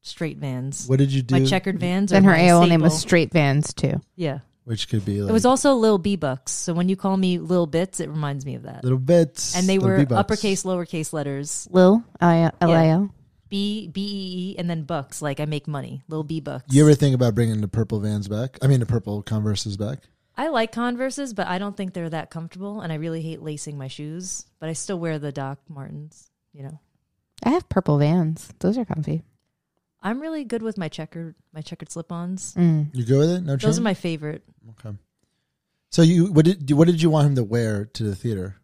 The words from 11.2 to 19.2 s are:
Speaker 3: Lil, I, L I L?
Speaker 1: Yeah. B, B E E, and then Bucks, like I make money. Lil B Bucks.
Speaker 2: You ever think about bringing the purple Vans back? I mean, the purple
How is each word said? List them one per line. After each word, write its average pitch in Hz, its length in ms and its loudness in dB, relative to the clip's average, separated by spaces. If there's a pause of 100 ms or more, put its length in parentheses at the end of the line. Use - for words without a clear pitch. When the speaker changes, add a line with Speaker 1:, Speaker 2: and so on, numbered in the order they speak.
Speaker 3:
Lil, 185 320 8 (200)
I, 165 220 6 (180)
L 170 100 4
I 165 160 6
L? 160 140 4
Speaker 1:
Yeah. 202 60 -2 (420)
B, 202 400 -6
B 196 120 -8
E 190 520 -8
E, - 60 -14
and 175 100 -4
then 160 140 -6
Bucks, 147 380 -8
like 147 200 -4
I 151 40 -4
make 151 220 -6
money. 135 400 -10
Lil 156 160 -6
B 156 160 -6
Bucks. 135 340 -8
Speaker 2:
You 143 120 8
ever 151 100 8
think 139 180 2
about 123 220 2
bringing 110 240 0
the 104 80 -4
purple 110 320 -2
Vans 104 300 -4
back? 113 320 -8
I 135 60 2
mean, 135 120 4
the 117 60 -2
purple 104 380 -4